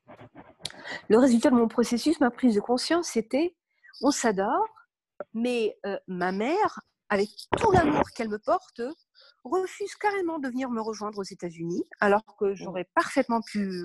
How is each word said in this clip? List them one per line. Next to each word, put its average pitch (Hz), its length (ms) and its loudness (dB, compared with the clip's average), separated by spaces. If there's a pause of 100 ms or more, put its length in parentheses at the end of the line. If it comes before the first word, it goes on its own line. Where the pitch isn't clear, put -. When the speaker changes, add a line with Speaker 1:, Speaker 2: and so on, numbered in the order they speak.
(1080)
Speaker 1:
Le 214 100 8
résultat 247 320 6
de 247 40 6
mon 233 140 6
processus, 226 520 0
ma 247 100 4
prise 240 260 2
de 202 40 4
conscience, 320 480 0
c'était, 262 460 -2 (480)
on 269 80 4
s'adore, 240 560 0 (680)
mais, 233 440 -2 (100)
euh, 196 100 -4 (120)
ma 180 240 -2
mère, 302 480 -2 (280)
avec 202 200 0 (280)
tout 453 160 2
l'amour 302 300 4 (120)
qu'elle 226 140 -4
me 208 100 -6
porte, - 440 -4 (600)
refuse 370 540 -4
carrément 381 420 -2
de 269 100 -4
venir 254 220 -4
me 226 100 -2
rejoindre 214 380 -6
aux 196 60 -6
États-Unis, 170 580 -6 (160)
alors 208 240 4 (160)
que 208 140 -2
Speaker 2:
Mmh. - 20 -6
Speaker 1:
j'aurais 180 400 -8
parfaitement 262 480 0
pu, 190 420 -6